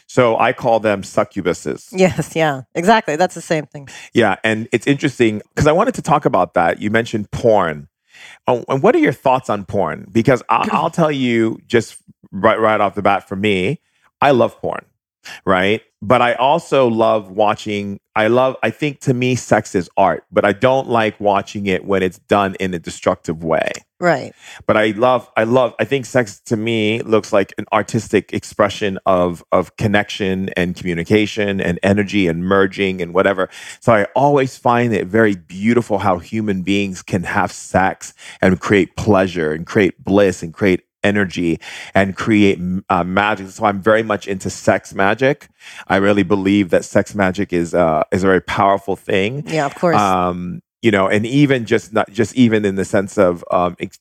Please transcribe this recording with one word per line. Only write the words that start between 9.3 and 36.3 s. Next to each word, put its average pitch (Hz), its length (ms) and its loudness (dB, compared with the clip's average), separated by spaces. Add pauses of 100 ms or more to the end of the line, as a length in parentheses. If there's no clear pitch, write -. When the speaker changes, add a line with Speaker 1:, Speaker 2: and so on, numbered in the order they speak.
Speaker 1:
on 101 160 -4
porn? 95 460 -4
Because 117 360 2
I, 113 220 0
Speaker 2:
<clears throat> - 20 -4
Speaker 1:
I'll 156 200 0
tell 160 200 2
you 120 540 0
just - 320 -2 (340)
right, 101 280 0
right 107 200 2
off 98 140 0
the 104 80 -6
bat, 98 260 0
for 101 80 -8
me, 101 460 -2 (400)
I 139 100 4
love 117 280 2
porn, - 260 -8 (600)
right? 95 360 0 (200)
But 120 200 2
I 120 140 2
also 139 520 2
love 110 440 0
watching, 104 680 0 (160)
I 110 120 2
love, 127 360 2
I 113 60 0
think 143 320 -6
to 135 120 0
me, 127 220 0
sex - 400 0
is 87 220 -2
art, 92 340 2
but 101 140 2
I 101 80 2
don't 131 340 0
like 113 320 -2
watching 101 460 -2
it 92 180 -2
when 95 200 0
it's 92 160 -4
done 101 360 0
in 92 180 -4
a 85 60 -6
destructive 85 640 -8
way. 80 280 -2 (280)
Speaker 2:
Right. 165 340 -2 (320)
Speaker 1:
But 107 120 4
I 110 140 2
love, 120 440 0
I 110 80 2
love, 120 340 2
I 110 60 -2
think 127 220 -2
sex 110 400 -2
to 123 100 -2
me 110 460 0
looks 107 320 0
like 98 240 0
an 104 160 -8
artistic 107 580 -2
expression 101 760 -2
of, 90 460 0
of 92 240 0
connection 101 800 -2
and 90 180 -2
communication 98 880 0
and 85 240 -2
energy 98 460 2
and 85 160 -4
merging 95 560 0
and 85 120 -8
whatever. 95 360 0 (320)
So 117 100 2
I 104 140 4 (100)
always 135 420 2
find 120 360 0
it 92 140 -2
very 107 280 2
beautiful 104 640 -2
how 95 220 0
human 104 420 -4